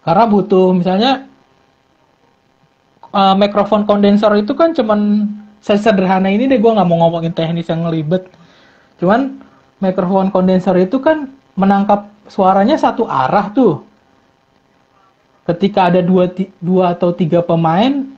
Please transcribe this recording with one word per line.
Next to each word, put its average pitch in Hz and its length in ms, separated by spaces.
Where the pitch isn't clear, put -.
karena 190 240
butuh 185 480
misalnya, 190 560
eh, 196 240
mikrofon 208 480
kondensor 208 500
itu 208 220
kan 330 160
cuman 208 560
sesederhana 196 640
ini 220 220
deh, 262 80
gua 226 160
nggak 185 160
mau 165 160
ngomongin 165 260
teknis 170 380
yang 165 160
ribet. 165 400
Cuman 240 400
mikrofon 190 560
kondensor 185 440
itu 190 200
kan 302 320
menangkap 202 560
suaranya 196 500
satu 240 300
arah 160 480
tuh. 202 320
Ketika 185 460
ada 180 120
dua, 180 260
ti-, 190 300
dua 180 360
atau 175 180
tiga 170 300
pemain 175 640